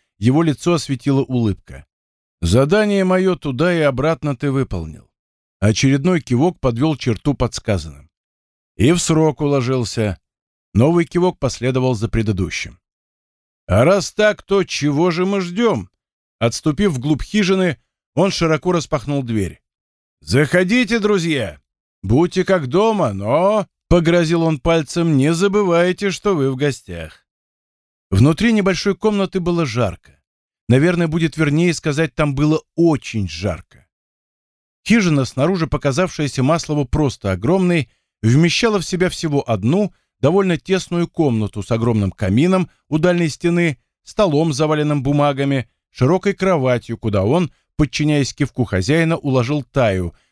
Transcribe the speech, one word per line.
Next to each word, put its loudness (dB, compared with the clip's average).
его 4
лицо 0
осветила -2
улыбка. -4
«Задание 2
моё 2
туда -2
и 0
обратно 0
ты -4
выполнил». -6
Очередной 2
кивок 0
подвёл 0
черту -2
под -4
сказанным. -6
«И 4
в 2
срок 0
уложился». -2
Новый 4
кивок -2
последовал -2
за -4
предыдущим. -4
«А 2
раз 2
так, 0
то 0
чего -2
же -2
мы -2
ждём?» -2
Отступив 0
вглубь -2
хижины, 0
он 2
широко 0
распахнул -2
дверь. -4
«Заходите, 0
друзья! -2
Будьте 2
как 0
дома, 0
но», 0
погрозил 2
он -2
пальцем, 0
«не 2
забывайте, 0
что -2
вы 0
в -6
гостях». -6
Внутри 4
небольшой 0
комнаты -2
было -2
жарко. -6
Наверное, 2
будет -2
вернее 0
сказать, -4
там -2
было 0
очень 0
жарко. -8
Хижина, 2
снаружи -2
показавшаяся -2
Маслову 0
просто -2
огромной, 0
вмещала 2
в -6
себя -2
всего -2
одну, 0
довольно 2
тесную -2
комнату -2
с -8
огромным 0
камином 0
у -2
дальней 2
стены, -2
столом, 0
заваленным 0
бумагами, 0
широкой 0
кроватью, -2
куда -2
он, 0
подчиняясь 0
кивку -4
хозяина, 0
уложил -2
Таю, -2